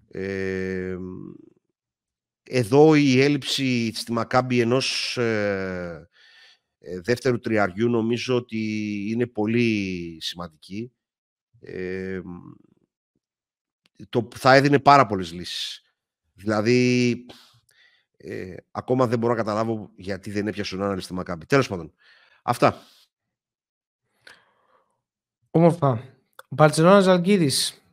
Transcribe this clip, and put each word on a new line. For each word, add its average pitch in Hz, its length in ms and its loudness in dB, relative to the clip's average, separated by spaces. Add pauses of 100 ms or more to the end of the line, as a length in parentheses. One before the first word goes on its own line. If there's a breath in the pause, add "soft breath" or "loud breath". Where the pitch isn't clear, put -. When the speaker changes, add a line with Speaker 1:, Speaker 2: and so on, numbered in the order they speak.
(120)
Speaker 1:
Ε, 95 840 -6 (1500)
εδώ 135 520 4
η 135 260 4
έλλειψη 131 760 -2
στη - 160 -10
Μακάμπι 123 480 0
ενός, 123 580 -2
ε, 95 920 -4 (720 soft breath)
ε, 90 200 -12
δεύτερου 120 400 -2
τριαριού 107 500 -2
νομίζω 117 460 -2
ότι 120 220 -6 (520)
είναι 117 160 -2
πολύ 104 960 -2
σημαντική. 87 680 -14 (680)
Ε, 92 640 -10 (1900)
το, 117 260 -2
θα 131 180 4
έδινε 139 260 6
πάρα 139 260 6
πολλές 92 280 -6
λύσεις. - 500 -12 (500)
Δηλαδή, 120 920 0 (920 soft breath)
ε, 92 380 -14 (160)
ακόμα 127 360 0
δεν 117 120 0
μπορώ 117 140 0
να 110 60 -2
καταλάβω 110 560 -4
γιατί 95 360 -12
δεν 101 160 -4
έπιασε 101 280 -8
ο - 20 -8
Νάναλη 98 240 -4
στη - 120 -14
Μακάμπι. 87 320 -10
Τέλος 139 220 2
πάντων, 82 260 -10 (500 soft breath)
αυτά. - 380 0 (2750 soft breath)
Speaker 2:
Όμορφα. 156 600 2 (360)
Μπαρτσελώνα 156 500 6
Ζαλγκίρις, 180 920 2